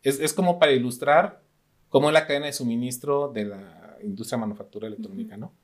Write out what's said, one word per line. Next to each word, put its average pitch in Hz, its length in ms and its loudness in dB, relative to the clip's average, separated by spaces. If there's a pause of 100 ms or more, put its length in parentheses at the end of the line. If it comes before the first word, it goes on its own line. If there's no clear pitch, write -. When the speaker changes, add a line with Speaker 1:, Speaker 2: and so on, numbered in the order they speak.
Speaker 1:
es, 135 180 0
es 151 140 -2
como 175 240 2
para 151 140 6
ilustrar 131 720 2 (460)
cómo 151 200 4
es 151 40 2
la 156 120 6
cadena 147 220 -2
de 143 60 -8
suministro 127 760 -2
de 107 160 -4
la 98 580 -14
industria 107 340 -6
de 117 40 -2
manufactura 107 460 -8
electrónica, 107 480 -12
Speaker 2:
Ujú. 214 60 -14
Speaker 1:
¿no? - 120 -14 (100)